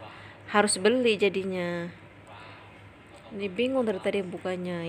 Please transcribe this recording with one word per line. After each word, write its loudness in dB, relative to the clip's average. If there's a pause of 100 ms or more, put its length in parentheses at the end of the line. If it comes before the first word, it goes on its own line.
(480)
harus 4
beli 4
jadinya. 0 (1400)
Ini -4
bingung 2
dari 0
tadi 0
bukanya. -4